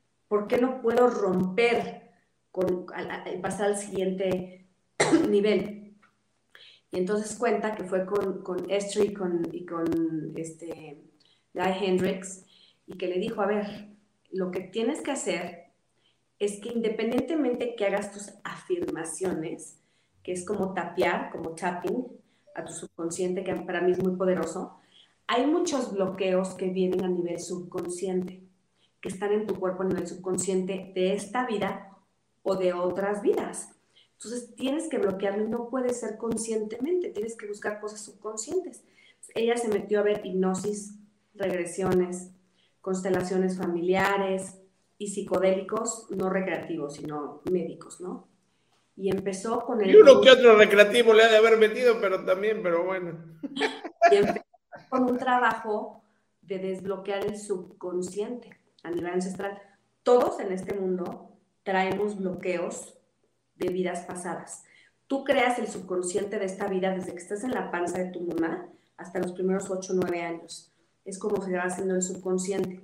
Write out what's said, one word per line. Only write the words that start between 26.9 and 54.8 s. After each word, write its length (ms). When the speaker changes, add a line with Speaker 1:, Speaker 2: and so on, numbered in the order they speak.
Speaker 1:
a 60
nivel 300
subconsciente, 1040
que 80
están 240
en 120
tu 100
cuerpo 280
a 40
nivel 200
subconsciente 880
de 180
esta 320
vida 520
o 120
de 180
otras 480
vidas. 520
Entonces 420
tienes 340
que 80
bloquearlo 480
y 40
no 200
puede 240
ser 240
conscientemente, 920
tienes 280
que 100
buscar 320
cosas 220
subconscientes". 800
Ella 220
se 100
metió 320
a 40
ver 220
hipnosis, 680
regresiones, 960
constelaciones 760
familiares 1000
y 120
psicodélicos, 1000
no 220
recreativos, 640
sino 460
médicos, 500
¿no? 260
Y 160
empezó 520
con 180
el 100
Speaker 2:
Y 60
uno 240
que 100
otro 260
recreativo 560
le 100
ha 40
de 100
haber 220
metido, 420
pero 240
también, 380
pero 220
bueno. 380
Speaker 1:
Y 40
empezó 260